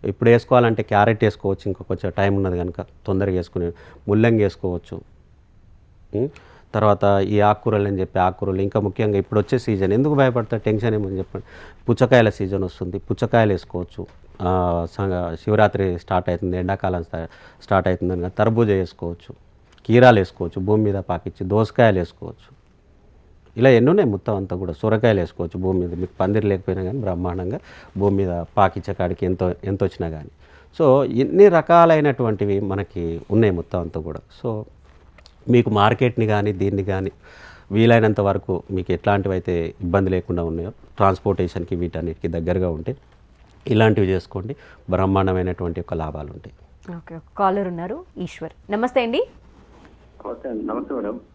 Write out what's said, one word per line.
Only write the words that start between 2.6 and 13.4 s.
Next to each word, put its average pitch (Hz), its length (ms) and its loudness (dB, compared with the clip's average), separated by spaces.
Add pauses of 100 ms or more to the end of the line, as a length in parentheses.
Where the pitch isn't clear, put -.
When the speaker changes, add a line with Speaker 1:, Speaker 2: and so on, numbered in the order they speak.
Speaker 1:
తొందరగా 95 540 -4
వేసుకునే, 87 380 -4 (360)
ముల్లంగి 110 340 4
వేసుకోవచ్చు. 90 580 -4 (1120)
ఉం? 127 160 -2 (440)
తర్వాత 101 500 4
ఈ 104 160 0
ఆకుకూరలు 104 480 2
అని 98 120 -4
చెప్పి 92 180 -4
ఆకుకూరలు, 92 420 -2
ఇంకా 101 200 -2
ముఖ్యంగా 104 380 -2
ఇప్పుడు 104 220 0
వచ్చే 123 180 -2
సీజన్ 98 340 -2
ఎందుకు 143 220 0
భయపడతారు, 120 480 0
టెన్షన్ 110 320 -2
ఏమని 98 240 -4
చెప్పండి. - 280 -10 (440)
పుచ్చకాయల 120 380 4
సీజన్ 95 360 -4
వస్తుంది, 90 340 -8
పుచ్చకాయలు 110 540 0